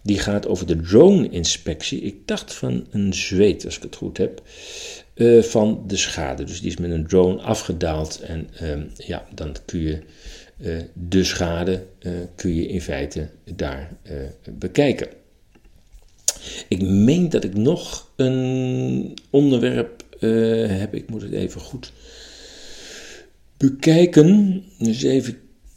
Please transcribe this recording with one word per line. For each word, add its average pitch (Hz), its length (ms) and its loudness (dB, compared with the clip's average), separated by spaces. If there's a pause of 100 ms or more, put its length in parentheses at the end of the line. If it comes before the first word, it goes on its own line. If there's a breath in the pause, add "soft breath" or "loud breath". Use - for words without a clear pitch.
die 101 180 0
gaat 101 280 -2
over 90 200 -2
de 82 140 0
drone-inspectie. 107 1200 4
Ik - 260 -12
dacht - 260 -8
van 123 380 -6
een 98 220 0
Zweed, 98 520 2
als - 120 -10
ik - 60 -16
het - 120 -14
goed - 220 -10
heb, - 240 -2 (720 loud breath)
eh, 117 280 8
van 110 460 2
de 95 100 -4
schade. 69 460 -4
Dus - 180 -12
die - 80 -4
is 85 80 -8
met 87 140 -4
een 80 160 -2
drone 92 340 4
afgedaald 107 800 -4
en, 80 300 -10 (100)
ehm, 76 220 -6 (160)
ja, - 380 -12
dan 76 200 -10 (100)
kun 90 140 -6
je, 78 200 -4 (580 loud breath)
eh, 82 200 -8 (160)
de 90 300 0
schade, 87 600 -2 (160)
eh, 90 120 -10 (240)
kun 87 200 -4
je 82 120 -2
in 85 140 -6
feite 71 480 -8 (260)
daar, 71 480 -8
eh, 80 120 -14 (360)
bekijken. - 560 0 (1600 loud breath)
Ik 92 140 -2
meen 113 480 4
dat 113 140 0
ik 92 100 -6
nog 127 600 -2
een 127 1000 -2 (160)
onderwerp, 127 760 2 (160)
eh, 113 100 0 (500)
heb. 107 160 -6
Ik - 140 -10
moet 107 120 -8
het 101 100 -10
even 98 300 -6
goed - 300 -16 (1700 loud breath)
bekijken. 175 1080 6 (140)
Dus 113 260 -2
even 131 340 0 (400)